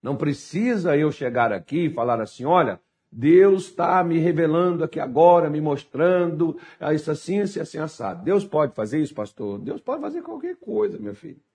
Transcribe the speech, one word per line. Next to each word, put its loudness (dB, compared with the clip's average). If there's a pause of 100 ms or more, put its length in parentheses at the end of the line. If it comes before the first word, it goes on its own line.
Não -6
precisa 0
eu 2
chegar 0
aqui -2
e 0
falar -2
assim, -8
"Olha, 2 (300)
Deus 4
tá 2
me 0
revelando 0
aqui -6
agora, 4
me -4
mostrando, 0 (220)
ah, -2
isso -4
assim, -4
isso -4
assim, -10
assado." -8
Deus 0
pode -2
fazer -4
isso, -4
pastor? -10
Deus -8
pode -6
fazer -8
qualquer -10
coisa, -4
meu -12
filho. -20 (140)